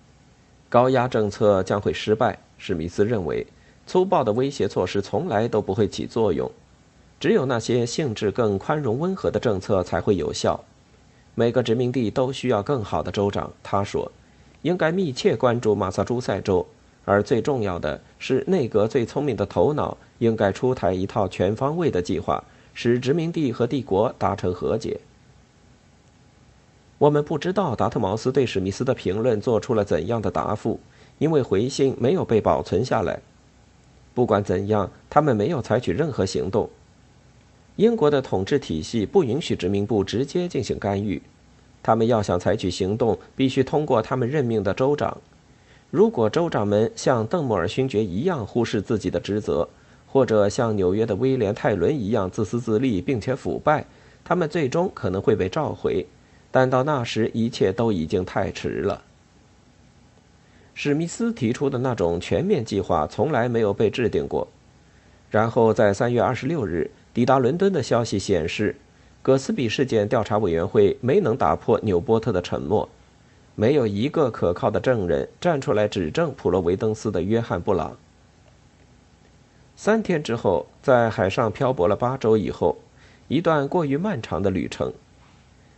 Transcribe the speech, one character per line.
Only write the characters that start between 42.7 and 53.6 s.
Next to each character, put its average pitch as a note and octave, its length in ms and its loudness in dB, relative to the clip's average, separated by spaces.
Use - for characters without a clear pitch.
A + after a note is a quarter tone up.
行 G2 280 -2
动， A#2 200 2
必 C3+ 140 0
须 C3 160 2
通 D3+ 220 -2
过 B2 160 2
他 - 120 -4
们 B2+ 140 0
任 C#3+ 160 0
命 A2+ 180 0
的 F#2+ 120 0
州 C3+ 200 2
长。 C3 220 -4
如 G3+ 200 4
果 A#2 180 2
州 D#3+ 220 0
长 A2 180 0
们 G#2 260 2
像 A#2+ 320 0
邓 F3 160 -2
莫 A#2 140 0
尔 E2+ 100 0
勋 B2+ 220 -2
爵 A2 160 0
一 G2 200 -4
样 D#3 220 -2
忽 A#2+ 160 0
视 A2 200 -2
自 A2 160 -2
己 G2 100 -2
的 F2 100 -2
职 G2+ 220 -2
责， D2+ 260 0
或 C3+ 200 2
者 G#2+ 200 4
像 A2 300 -2
纽 F#2 180 2
约 A2 120 0
的 G#2 100 -2
威 C3 220 0
廉· G#2 180 0
泰 B2+ 180 0
伦 G2 240 0
一 G2+ 120 -4
样 G2+ 200 0
自 A2 140 -2
私 A#2+ 160 -4
自 A2+ 180 0
利 A#2 220 0
并 C3 180 -2
且 B2+ 160 -4
腐 E2+ 240 -6
败， D3 280 0